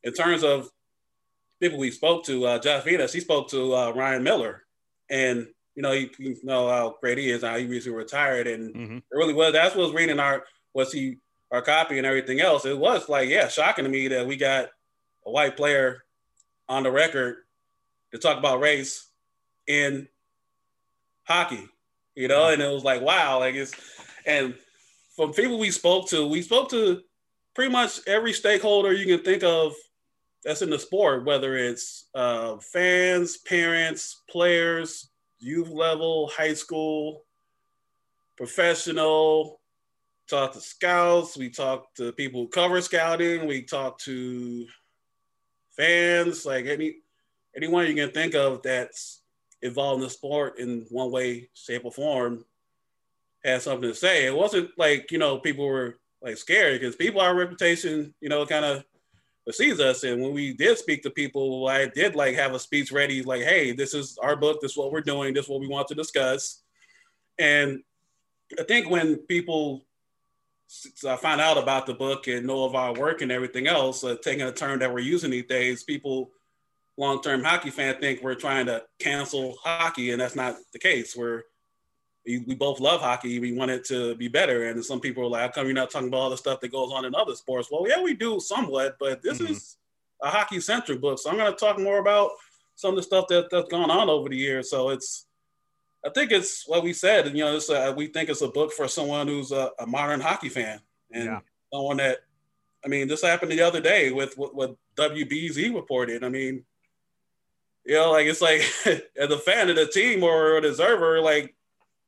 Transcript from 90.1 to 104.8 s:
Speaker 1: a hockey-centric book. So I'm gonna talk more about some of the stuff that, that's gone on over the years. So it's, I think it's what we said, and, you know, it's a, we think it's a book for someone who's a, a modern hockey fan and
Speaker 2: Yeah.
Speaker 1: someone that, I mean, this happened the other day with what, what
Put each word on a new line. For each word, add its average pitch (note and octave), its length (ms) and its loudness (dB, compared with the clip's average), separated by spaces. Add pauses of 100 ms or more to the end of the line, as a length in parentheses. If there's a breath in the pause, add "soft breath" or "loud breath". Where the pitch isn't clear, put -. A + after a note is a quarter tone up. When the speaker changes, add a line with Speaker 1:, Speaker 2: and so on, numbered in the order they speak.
Speaker 1:
a C#3+ 80 -2
hockey-centric G3+ 680 -2
book. C3+ 200 -2
So D3 100 -6
I'm G3 80 0
gonna G#3 180 0
talk G#3 240 0
more G3+ 200 0
about G3+ 320 4 (440 soft breath)
some F#3+ 160 -2
of G3 60 0
the F3 60 -2
stuff F#3 260 2
that, F3 220 4
that's E3+ 180 0
gone E3+ 220 2
on F#3 180 4
over D3 200 2
the C3+ 80 -6
years. C3 320 -2
So C3 200 0
it's, - 380 -6 (800)
I C#3+ 40 -6
think C4 220 0
it's F#3+ 360 2
what E3+ 160 2
we E3+ 100 -2
said, F3+ 340 4
and, C#3+ 100 -6
you D#3 80 2
know, D3+ 100 0
it's D3+ 140 -4
a, C#3 220 0
we D3 160 -4
think D#3 220 -4
it's C#3 120 -4
a C3+ 60 2
book D3+ 260 0
for C3+ 140 -2
someone D3 400 -2
who's C#3+ 240 -4
a, C3+ 280 -2
a A#2 80 -10
modern C#3+ 340 0
hockey E3 280 -2
fan A2 320 -6 (300)
and A#2 140 -6
Speaker 2:
Yeah. G#2+ 140 -6 (340)
Speaker 1:
someone C#3 240 -2
that, C3 220 0 (640)
I C#3+ 40 -12
mean, C#3 200 -2
this D3+ 160 -4
happened E3+ 280 2
the D#3+ 100 2
other E3+ 200 4
day D#3+ 300 4
with C3+ 260 -4
what, C#3 180 -8
what C3 200 -4 (200)